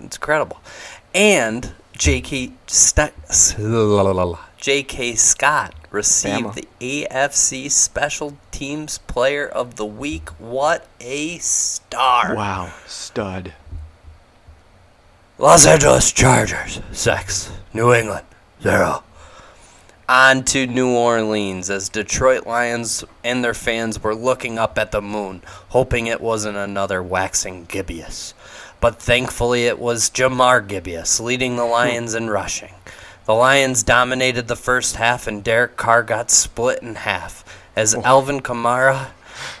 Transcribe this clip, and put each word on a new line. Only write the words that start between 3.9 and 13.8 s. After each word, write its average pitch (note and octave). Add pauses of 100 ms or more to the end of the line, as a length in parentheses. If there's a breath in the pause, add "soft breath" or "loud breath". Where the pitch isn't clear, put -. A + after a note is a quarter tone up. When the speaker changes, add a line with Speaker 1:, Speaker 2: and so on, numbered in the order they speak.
Speaker 1:
la, G2
la, F#2
la. E2+ (180)
J C#3
K A#2+
Scott C3 (160)
received G#2
Speaker 2:
Bama. G2+
Speaker 1:
the - (120)
A C#3+
F C#3
C C3+
Special C#3+ (140)
Teams D3+
Player C#3
of A#2+
the A2
Week. A2+
What C3+ (100)
a D3
star. -
Speaker 2:
Wow. F#2+ (140)
Stud. F#2+ (1900)